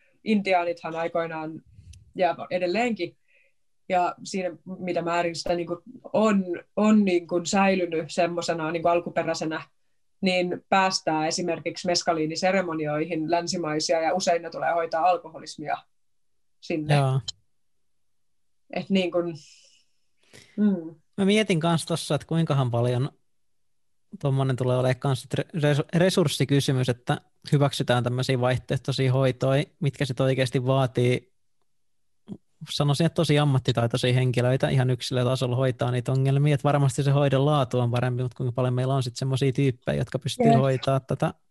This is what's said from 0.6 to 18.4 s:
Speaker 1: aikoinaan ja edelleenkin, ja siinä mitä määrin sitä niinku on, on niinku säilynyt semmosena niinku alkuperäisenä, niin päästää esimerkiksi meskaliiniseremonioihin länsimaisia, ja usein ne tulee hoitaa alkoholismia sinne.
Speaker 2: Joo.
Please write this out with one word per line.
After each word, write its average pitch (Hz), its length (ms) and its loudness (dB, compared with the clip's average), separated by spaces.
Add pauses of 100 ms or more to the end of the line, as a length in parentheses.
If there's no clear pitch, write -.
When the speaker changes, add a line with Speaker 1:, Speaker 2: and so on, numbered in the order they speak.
Speaker 1:
aikoinaan 165 680 -4 (520)
ja 180 220 0 (140)
edelleenkin, 180 680 -2 (720)
ja 175 260 0 (100)
siinä 185 260 -6 (280)
mitä 175 240 -4
määrin 170 340 -2
sitä - 180 -4
niinku 170 280 -6 (300)
on, 208 320 2 (320)
on 214 280 4
niinku 175 400 0
säilynyt 180 640 0
semmosena 170 640 -2
niinku 170 160 0
alkuperäisenä, 160 760 -2 (580)
niin 180 480 0
päästää 190 580 0
esimerkiksi 165 600 -6
meskaliiniseremonioihin 160 1400 -2
länsimaisia, 165 720 -2
ja 160 140 0
usein 175 280 0
ne 165 80 -12
tulee 147 220 -4
hoitaa 165 360 -2
alkoholismia 156 680 -4 (840)
sinne. 151 340 -2
Speaker 2:
Joo. 135 260 2 (1600)